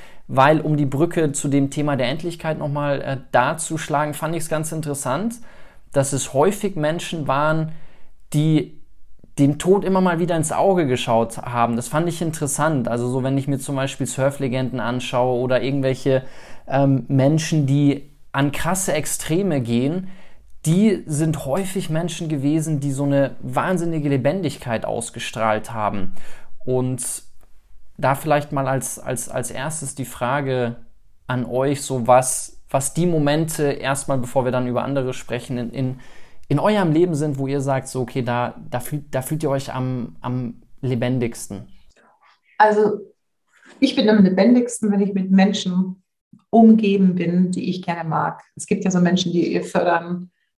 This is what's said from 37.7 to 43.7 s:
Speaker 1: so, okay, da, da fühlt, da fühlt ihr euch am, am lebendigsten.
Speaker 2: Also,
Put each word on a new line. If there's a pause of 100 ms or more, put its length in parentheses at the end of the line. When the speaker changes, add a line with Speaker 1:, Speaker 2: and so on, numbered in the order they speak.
Speaker 1:
so,
okay,
da, (140)
da
fühlt,
da
fühlt
ihr
euch
am,
am (200)
lebendigsten. (920)
Speaker 2:
Also, (800)